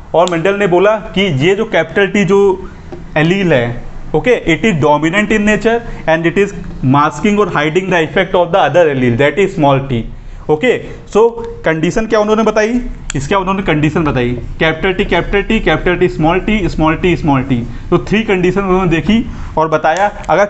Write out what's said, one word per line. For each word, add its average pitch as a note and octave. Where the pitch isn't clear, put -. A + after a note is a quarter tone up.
और F3
मेंडल F3
ने G3+
बोला F#3
कि F#3+
ये F#3+
जो G#3+
कैपिटल F#3+
T G3+
जो G3
एलील F3
है, A#2+
ओके, F#3+
it D#3
is A3
dominant D#3+
in G#3
nature G#3+
and E3
it D#3+
is G3+
masking D#3
or G3+
hiding D#3
the F3
effect F3
of E3+
the G3
other E3
allele, B2
that D3
is -
small C#3
t। A#2
ओके, F#3
so G3
कंडीशन E3
क्या A3
उन्होंने G#3+
बताई, A3
इसका E3+
उन्होंने F#3+
कंडीशन D#3
बताई, B2
कैपिटल E3
T, -
कैपिटल G3
T, A3
कैपिटल F3
T, F3
small E3
t, A3
small D#3
t, F3
small C3+
t। A#2+
तो F3
थ्री G#3
कंडीशन F#3
उन्होंने F#3
देखी G3+
और D#3+
बताया, E3
अगर F3+